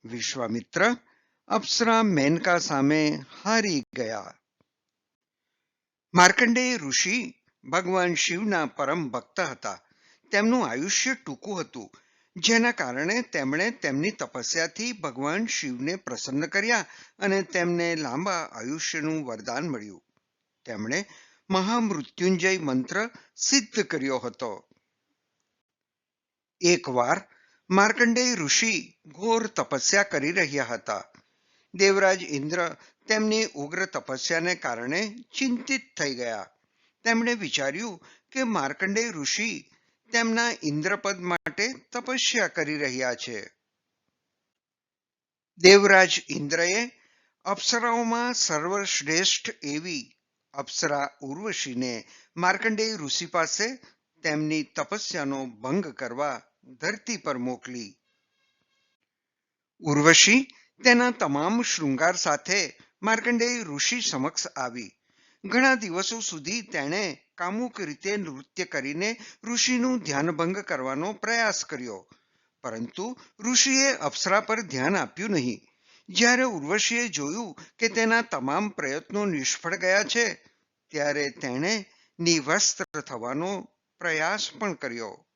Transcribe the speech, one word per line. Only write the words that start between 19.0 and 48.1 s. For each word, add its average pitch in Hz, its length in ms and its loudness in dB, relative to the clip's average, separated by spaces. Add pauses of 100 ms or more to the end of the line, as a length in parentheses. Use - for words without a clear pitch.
વરદાન 123 440 -6
મળ્યું. 104 340 -10 (640)
તેમણે 120 420 -4 (440)
મહામૃત્યુંજય 185 1080 2
મંત્ર 151 520 -2 (260)
સિદ્ધ 226 460 0
કર્યો 135 360 -2
હતો. 120 500 -8 (1900)
એકવાર 160 680 2 (420)
માર્કંડેય 233 640 4
ઋષિ 175 600 0 (120)
ઘોર 214 400 -2
તપસ્યા - 560 0
કરી 156 300 -2
રહ્યા 143 320 0
હતા. 110 400 -6 (680)
દેવરાજ 196 480 6
ઇન્દ્ર 156 540 -4 (320)
તેમની 220 360 2 (100)
ઉગ્ર 151 300 -4
તપસ્યાને 165 720 -2
કારણે 156 600 -4 (220)
ચિંતિત 254 440 -2 (140)
થઈ 143 180 -2
ગયા. 113 360 -6 (540)
તેમણે 233 300 2
વિચાર્યું 175 680 -4 (300)
કે 262 100 -2
માર્કંડેય 202 680 0
ઋષિ 196 600 -4 (420)
તેમના 233 380 2 (120)
ઇન્દ્રપદ 180 580 -2
માટે 180 520 -4 (200)
તપસ્યા 240 560 -2
કરી 151 300 -4
રહ્યા 127 360 -2
છે. 113 360 -10 (2000)
દેવરાજ 190 680 8
ઇન્દ્રએ 175 640 -2 (540)
અપ્સરાઓમાં 233 880 0